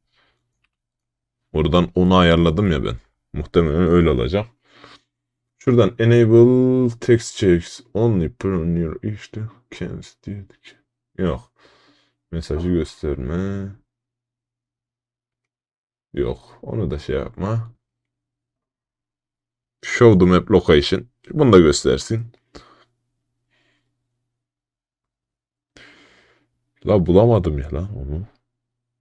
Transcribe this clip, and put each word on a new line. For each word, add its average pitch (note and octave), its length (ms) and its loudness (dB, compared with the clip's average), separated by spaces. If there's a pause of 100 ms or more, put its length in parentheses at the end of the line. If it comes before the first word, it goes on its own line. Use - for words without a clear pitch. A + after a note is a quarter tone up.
(1500)
Oradan D#2+ 420 0
onu F#2 200 2
ayarladım E2+ 560 2
ya C2+ 120 -4
ben. A1+ 140 -8 (360)
Muhtemelen E2 540 -2
öyle E2+ 220 4
olacak. F2+ 380 -2 (1120)
Şuradan A#2 420 0
enable A#2+ 1000 4
text - 380 -2
checks F2 440 0 (120)
only G2+ 400 -2
per - 160 -6
on E2+ 260 -4
your E2+ 280 -6
işte. G#2+ 380 -10 (300)
Can't - 560 -14
do-, G2 180 -14 (720)
yok. D#2+ 340 -6 (800)
Mesajı E2+ 380 -6
gösterme. F2 1000 -6 (2500)
Yok. - 480 -8
Onu F#2+ 300 -6
da C#2+ 80 -8
şey - 160 -8
yapma. A2 580 -8 (2000)
Show A2 360 4
the F2+ 60 4
map F2+ 260 2
location. F2 560 2 (220)
Bunu C#3 240 0
da F#2 60 10
göstersin. E2 720 0 (4000)
La F#2 200 2
bulamadım F2+ 540 2
ya C#2+ 140 -10
lan F#2 240 -8
onu. D2 300 -10 (760)